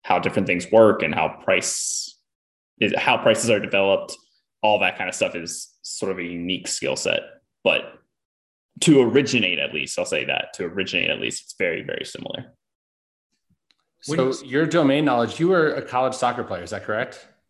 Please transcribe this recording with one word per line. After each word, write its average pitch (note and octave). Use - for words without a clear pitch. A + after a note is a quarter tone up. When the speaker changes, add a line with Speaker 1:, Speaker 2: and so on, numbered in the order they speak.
Speaker 1:
how C3
different -
things F2+
work A2
and D#2
how D#2+
price -
is, G#2
how B2+
prices A2+
are G#2
developed, G2
all G#2
that F#2
kind F#2
of F#2
stuff E2+
is E2+
sort -
of F2+
a F2
unique F2
skill -
set. -
But -
to C#3
originate, A2+
at C#2+
least, C#2+
I'll F2+
say C#2+
that, -
to F#2
originate, F#2
at C#2
least, -
it's -
very, E2+
very G1+
similar. -
Speaker 2:
When C3
Speaker 3:
So A#2
Speaker 2:
you C3
Speaker 3:
your D3+
domain D3+
knowledge, A#2+
you E3+
were E3
a C3+
college B2+
soccer A#2+
player, F2+
is F2+
that G2
correct? A2+